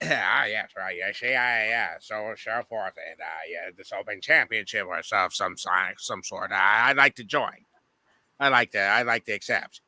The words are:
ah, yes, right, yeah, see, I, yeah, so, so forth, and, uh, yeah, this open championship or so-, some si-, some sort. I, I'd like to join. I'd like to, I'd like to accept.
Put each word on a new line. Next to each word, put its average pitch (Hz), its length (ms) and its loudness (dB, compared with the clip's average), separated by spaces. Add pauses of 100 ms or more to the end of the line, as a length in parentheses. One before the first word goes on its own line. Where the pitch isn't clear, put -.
ah, 127 420 2
yes, 107 320 -4
right, 95 200 -6
yeah, 95 160 -4
see, 123 220 -2
I, 120 320 0
yeah, 110 320 -2
so, 107 380 -8
so 113 320 -4
forth, 104 280 -6
and, 82 240 -14
uh, 80 280 -10
yeah, 87 280 -10
this 95 160 -16
open 101 280 -8
championship 113 680 0
or 85 160 -4
so-, 98 280 0
some 92 260 -2
si-, - 120 -6 (280)
some 98 260 -8
sort. 95 280 -8
I, 101 380 6
I'd 139 80 4
like 139 180 6
to 123 80 -14
join. 120 420 -2 (760)
I'd 139 120 4
like 120 200 4
to, 104 100 -2
I'd 107 260 4
like 117 180 0
to 113 80 -6
accept. - 540 -6